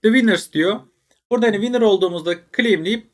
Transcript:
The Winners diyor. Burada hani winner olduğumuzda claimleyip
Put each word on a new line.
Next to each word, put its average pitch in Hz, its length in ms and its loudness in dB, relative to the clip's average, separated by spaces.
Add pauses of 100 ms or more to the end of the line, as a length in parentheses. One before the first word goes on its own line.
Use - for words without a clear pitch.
The 214 60 2
Winners 226 440 2
diyor. 170 280 -2 (500)
Burada 240 160 0
hani 214 100 0
winner 240 240 -2
olduğumuzda 180 540 0 (220)
claimleyip 220 580 -2